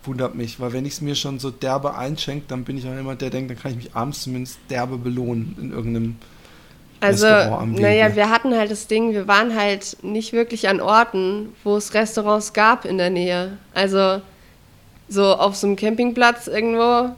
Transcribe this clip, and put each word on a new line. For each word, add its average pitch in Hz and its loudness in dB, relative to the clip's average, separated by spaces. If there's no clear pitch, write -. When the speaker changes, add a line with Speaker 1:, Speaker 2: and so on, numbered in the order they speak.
Speaker 1:
wundert 127 -6
mich. 117 -10
Weil 123 -6
wenn 131 -4
ich's 143 -8
mir 143 -4
schon 139 -6
so 135 -6
derbe 135 -4
einschenk, 143 -6
dann 127 -8
bin 135 -8
ich 127 -8
auch 131 -8
jemand, 135 -8
der 131 -4
denkt, 131 -6
dann 120 -10
kann 135 -8
ich 117 -6
mich - -12
abends 131 -4
zumindest 127 -8
derbe 127 -4
belohnen 120 -4
in - -8
irgendeinem 113 -4
Speaker 2:
Also, 202 4
Speaker 1:
Restaurant 196 6
am 113 -2
Wege. 196 0
Speaker 2:
naja, 208 4
wir 208 4
hatten 233 2
halt 214 2
das 208 -8
Ding, 226 2
wir 202 -2
waren 220 2
halt 202 -2
nicht 214 -6
wirklich 233 0
an 196 2
Orten, 208 2
wo 208 2
es - -6
Restaurants 214 0
gab 226 4
in 190 -2
der 180 2
Nähe. 180 -2
Also, 190 2
so 196 2
auf 196 2
so 202 -4
einem 202 2
Campingplatz 240 2
irgendwo 233 2